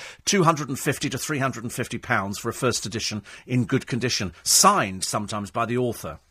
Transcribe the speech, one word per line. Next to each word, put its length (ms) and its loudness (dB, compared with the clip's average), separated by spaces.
two 200 4
hundred 260 4
and 100 -4
fifty 300 0
to 80 -4
three 220 -2
hundred 240 -2
and 80 -6
fifty 260 -4
pounds 400 0
for 100 -4
a 60 -4
first 320 0
edition 360 -4
in 200 2
good 200 0
condition, 460 -2
signed 600 4
sometimes 460 -4
by 160 0
the 100 -2
author. 440 -2